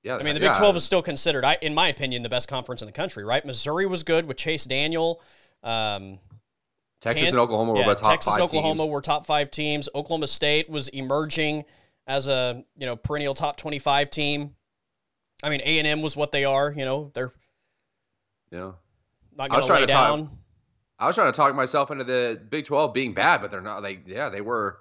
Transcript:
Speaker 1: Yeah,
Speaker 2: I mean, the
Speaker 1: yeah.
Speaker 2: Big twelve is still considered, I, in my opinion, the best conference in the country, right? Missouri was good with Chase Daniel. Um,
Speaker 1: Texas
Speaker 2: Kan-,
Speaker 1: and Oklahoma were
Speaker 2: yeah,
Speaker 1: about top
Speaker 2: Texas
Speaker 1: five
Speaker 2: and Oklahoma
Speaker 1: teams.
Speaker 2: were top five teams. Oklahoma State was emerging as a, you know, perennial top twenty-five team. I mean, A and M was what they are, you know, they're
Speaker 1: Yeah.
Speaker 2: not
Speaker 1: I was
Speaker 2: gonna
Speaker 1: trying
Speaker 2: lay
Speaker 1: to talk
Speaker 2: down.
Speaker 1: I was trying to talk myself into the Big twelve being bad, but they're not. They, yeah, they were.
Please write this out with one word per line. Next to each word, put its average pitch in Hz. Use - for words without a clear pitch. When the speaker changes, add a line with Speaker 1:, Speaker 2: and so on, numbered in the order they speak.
Speaker 1:
Yeah, 127
Speaker 2:
I 139
mean, 147
the 156
Speaker 1:
yeah. 156
Speaker 2:
Big 131
twelve 196
is 165
still 185
considered, 143
I, 156
in 151
my 165
opinion, 131
the 120
best 123
conference 127
in 107
the 104
country, 151
right? 131
Missouri 151
was 180
good 165
with 135
Chase 156
Daniel. 160
Um, 104
Speaker 1:
Texas 127
Speaker 2:
Kan-, 170
Speaker 1:
and 127
Oklahoma 113
were 104
Speaker 2:
yeah, 120
Speaker 1:
about 104
top 107
Speaker 2:
Texas 110
Speaker 1:
five 104
Speaker 2:
and 180
Oklahoma 156
Speaker 1:
teams. 156
Speaker 2:
were 143
top 147
five 147
teams. 147
Oklahoma 147
State 151
was 143
emerging 151
as 135
a, 127
you 143
know, 120
perennial 147
top 147
twenty-five 143
team. 147
I 151
mean, 143
A 156
and 151
M 151
was 156
what 147
they 139
are, 139
you 147
know, 139
they're 127
Speaker 1:
Yeah. 92
Speaker 2:
not 139
Speaker 1:
I 120
was 135
Speaker 2:
gonna -
Speaker 1:
trying 160
Speaker 2:
lay 131
Speaker 1:
to 135
talk 135
Speaker 2:
down. 156
Speaker 1:
I 120
was 170
trying 185
to -
talk 139
myself 135
into 135
the 123
Big 147
twelve 143
being 131
bad, 117
but 98
they're 98
not. 101
They, 98
yeah, 123
they 98
were. 104